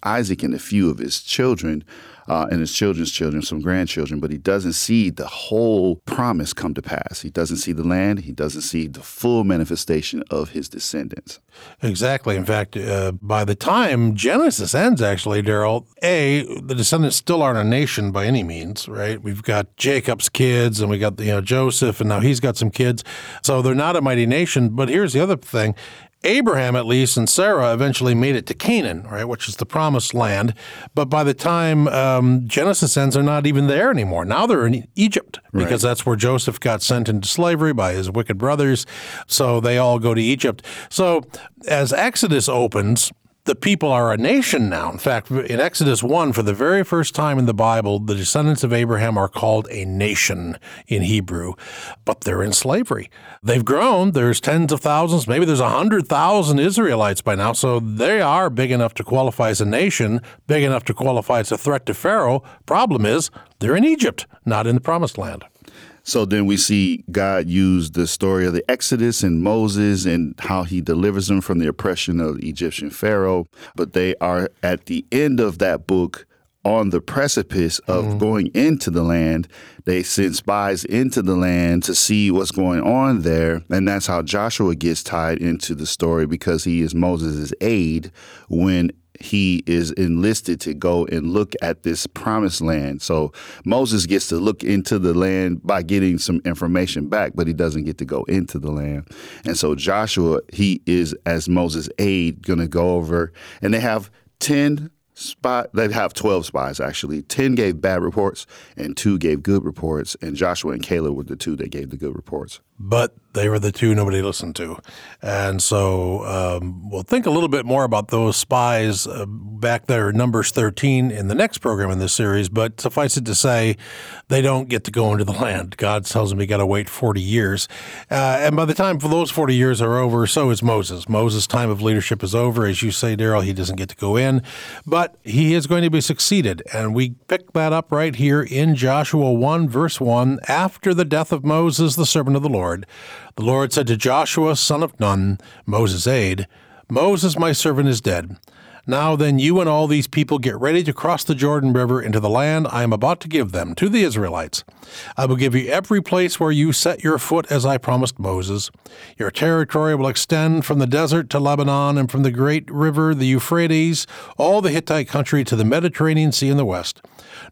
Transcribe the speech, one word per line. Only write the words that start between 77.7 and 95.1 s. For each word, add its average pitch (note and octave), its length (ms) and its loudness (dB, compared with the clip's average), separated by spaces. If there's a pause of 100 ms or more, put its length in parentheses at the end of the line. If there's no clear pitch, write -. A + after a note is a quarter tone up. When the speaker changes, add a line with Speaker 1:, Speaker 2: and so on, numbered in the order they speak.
Speaker 1:
of F#2 260 0
Speaker 2:
Mm-hmm. G#2 120 -2
Speaker 1:
going G#2+ 360 2
into C#3 360 2
the E2+ 120 0
land. E2 460 0 (360)
They F#2 180 0
send F#2+ 340 0
spies G2+ 500 -2
into B2+ 340 0
the F#2 160 2
land F2 460 2
to F2+ 120 -2
see G#2 360 2
what's F#2 220 0
going F2+ 280 0
on B2 400 2
there. E2 480 0
And F#2+ 180 0
that's G2 200 -2
how F2 160 0
Joshua G2+ 540 0
gets E2 260 -2
tied E2 340 -2
into E2+ 380 -2
the D2+ 120 -8
story, E2 400 0
because E2 380 -2
he E2+ 160 0
is D#2+ 140 -2
Moses' D#2+ 640 -2
aide F2 500 0 (380)
when F2 440 2 (280)
he F#2+ 460 0
is E2+ 260 0
enlisted F2 680 0
to D#2+ 120 -6
go F2 340 0
and E2 260 -4
look G#2 280 0
at E2+ 220 -4
this E2 240 -4
promised A2 540 -4
land. C#2+ 420 -2
So D#2 300 -2 (320)
Moses A2 420 0
gets F#2+ 220 0
to E2 80 0
look G2+ 260 0
into G2 380 0
the F2 120 2